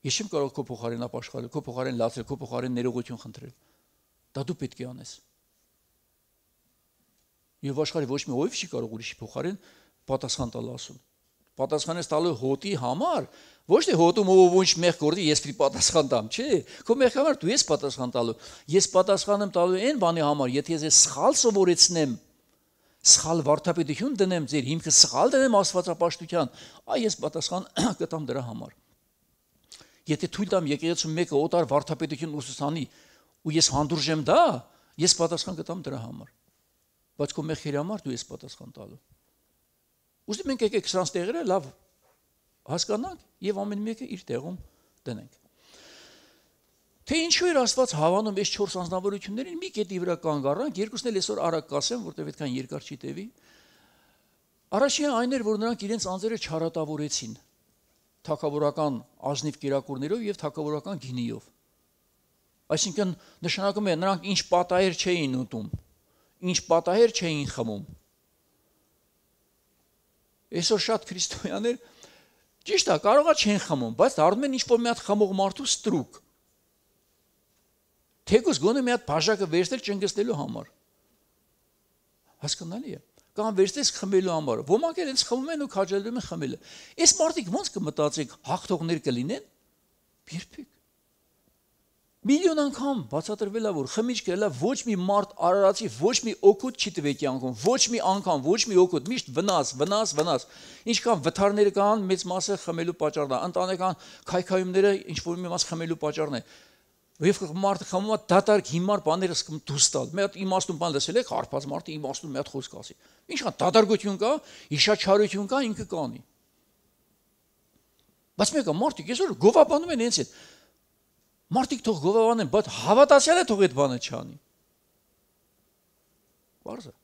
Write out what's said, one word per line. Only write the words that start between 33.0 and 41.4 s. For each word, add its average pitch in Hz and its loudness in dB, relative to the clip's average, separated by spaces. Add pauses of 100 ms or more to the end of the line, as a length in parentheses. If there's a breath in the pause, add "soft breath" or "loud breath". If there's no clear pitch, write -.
ու 156 -4
ես 160 4
հանդուրժեմ 151 0
դա, 240 6 (560 soft breath)
ես 170 0
պատասխան 165 -4
կտամ 165 -10
դրա 131 -10
համար։ 113 -16 (840)
Բայց 147 -4
քո 156 -8
մեղքերի 147 -6
համար 190 -8
դու 131 -6
ես 120 -10
պատասխան - -18
տալու։ 104 -18 (1300)
Ուստի 214 -8
մենք 262 -2
եկեք 208 0
սրանց 185 -2
տեղերը 202 -4